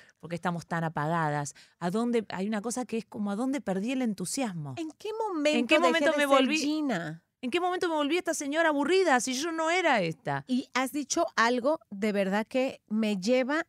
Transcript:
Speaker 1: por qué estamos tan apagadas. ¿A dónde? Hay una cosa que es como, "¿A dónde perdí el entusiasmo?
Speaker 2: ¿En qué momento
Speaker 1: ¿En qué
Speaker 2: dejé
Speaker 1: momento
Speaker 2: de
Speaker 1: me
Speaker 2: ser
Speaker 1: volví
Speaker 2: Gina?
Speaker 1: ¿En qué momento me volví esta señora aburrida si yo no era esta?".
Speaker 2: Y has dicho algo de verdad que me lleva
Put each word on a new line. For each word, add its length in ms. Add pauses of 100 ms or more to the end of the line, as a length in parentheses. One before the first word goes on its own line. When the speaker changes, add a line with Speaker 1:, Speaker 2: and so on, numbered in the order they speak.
(200)
Speaker 1:
por 120
qué 40
estamos 300
tan 180
apagadas. 720 (240)
¿A 140
dónde? 380
Hay 180
una 160
cosa 220
que 120
es 80
como, 240
"¿A 60
dónde 260
perdí 300
el 100
entusiasmo? 760
Speaker 2:
¿En 200
qué 160
momento 460
Speaker 1:
¿En 80
qué 80
Speaker 2:
dejé 120
Speaker 1:
momento 260
Speaker 2:
de 40
Speaker 1:
me 60
Speaker 2:
ser 60
Speaker 1:
volví 280
Speaker 2:
Gina? 680 (180)
Speaker 1:
¿En 100
qué 100
momento 260
me 80
volví 220
esta 160
señora 360
aburrida 500
si 160
yo 160
no 180
era 320
esta?". 460
Speaker 2:
Y 260
has 180
dicho 440
algo 440 (120)
de 200
verdad 360
que 400
me 300
lleva 520